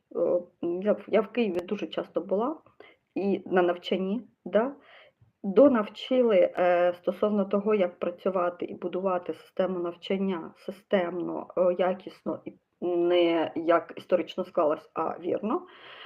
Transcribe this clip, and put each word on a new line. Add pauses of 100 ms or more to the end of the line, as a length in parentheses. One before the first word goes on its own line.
(160)
е, (440)
м,
я
в,
я
в
Києві
дуже
часто
була, (580)
і
на
навчанні, (180)
да, (680)
донавчили, (200)
е,
стосовно
того,
як
працювати
і
будувати
систему
навчання
системно, (100)
е,
якісно
і (280)
не
як
історично
склалось,
а
вірно. (380)